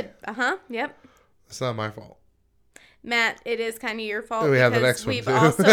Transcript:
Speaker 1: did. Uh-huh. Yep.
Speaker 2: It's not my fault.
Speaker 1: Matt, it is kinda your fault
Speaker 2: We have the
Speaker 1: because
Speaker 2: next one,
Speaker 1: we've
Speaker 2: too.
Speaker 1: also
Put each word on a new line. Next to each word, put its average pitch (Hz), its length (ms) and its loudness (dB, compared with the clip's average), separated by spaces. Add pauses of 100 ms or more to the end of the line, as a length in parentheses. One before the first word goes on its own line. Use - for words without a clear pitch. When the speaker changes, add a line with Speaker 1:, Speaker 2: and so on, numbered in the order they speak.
Speaker 1:
did. 294 80 -10 (180)
Uh-huh. 247 280 -4 (140)
Yep. 254 360 -8 (420)
Speaker 2:
It's - 120 -16
not 123 140 -4
my 107 160 -6
fault. - 280 -20 (840)
Speaker 1:
Matt, 233 400 -2
it 233 140 -4
is 226 220 -8
kinda 226 200 -8
your 214 220 -6
fault 220 260 -2
Speaker 2:
We 135 100 4
have 123 140 4
the 120 60 0
Speaker 1:
because 123 260 0
Speaker 2:
next - 20 -4
one, 135 100 -2
Speaker 1:
we've 117 80 -6
Speaker 2:
too. 135 80 -2
Speaker 1:
also 147 400 4